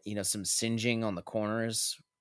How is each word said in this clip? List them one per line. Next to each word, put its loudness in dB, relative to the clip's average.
you -4
know, -2
some -2
singeing 2
on 0
the -6
corners 0